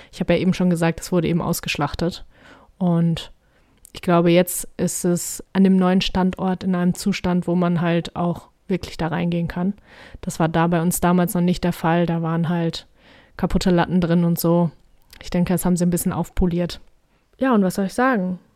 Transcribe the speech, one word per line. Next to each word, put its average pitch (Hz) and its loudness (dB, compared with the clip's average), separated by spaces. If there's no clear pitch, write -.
ich - -12
habe 175 2
ja 165 2
eben 180 2
schon 185 2
gesagt, 165 0
es - -8
wurde 175 2
eben 170 0
ausgeschlachtet. - -4
Und 170 0
ich - -16
glaube, 175 4
jetzt 175 2
ist - -4
es - -2
an 190 4
dem 190 6
neuen 185 4
Standort 185 -2
in 185 0
einem 175 0
Zustand, 180 -2
wo 175 0
man 175 0
halt 170 -2
auch 175 -4
wirklich - -4
da 160 -2
reingehen 170 -2
kann. 180 -2
Das - -8
war 160 2
da 165 2
bei 170 2
uns 175 0
damals 175 2
noch 180 0
nicht 180 0
der 175 0
Fall. 170 0
Da 165 -2
waren 165 -2
halt 170 -4
kaputte 185 0
Latten 175 2
drin 170 2
und 170 2
so. 170 2
Ich - -14
denke, 180 0
das 175 -2
haben 180 2
sie 175 0
ein 175 2
bisschen 175 0
aufpoliert. 170 -2
Ja, 262 2
und 208 4
was 185 0
soll 196 -2
ich - -10
sagen? 202 0